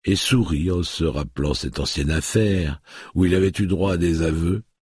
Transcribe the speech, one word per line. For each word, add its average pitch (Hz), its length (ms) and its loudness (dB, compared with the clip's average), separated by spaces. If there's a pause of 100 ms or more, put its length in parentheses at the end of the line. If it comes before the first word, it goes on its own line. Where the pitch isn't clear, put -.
et 98 120 2
sourit 90 560 0
en 87 120 0
se 82 220 -4
rappelant 71 480 -2
cette - 260 -6
ancienne 71 320 -2
affaire 87 720 0 (340)
où 92 100 4
il 90 100 4
avait 95 220 2
eu 101 100 0
droit 92 260 0
à 87 40 0
des 82 240 0
aveux, 82 420 0 (200)